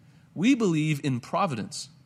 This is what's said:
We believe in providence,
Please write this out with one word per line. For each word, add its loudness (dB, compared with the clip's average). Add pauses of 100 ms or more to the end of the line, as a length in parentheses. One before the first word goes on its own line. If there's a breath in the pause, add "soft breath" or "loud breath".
(360 soft breath)
We 4
believe 2
in 0
providence, -4 (160)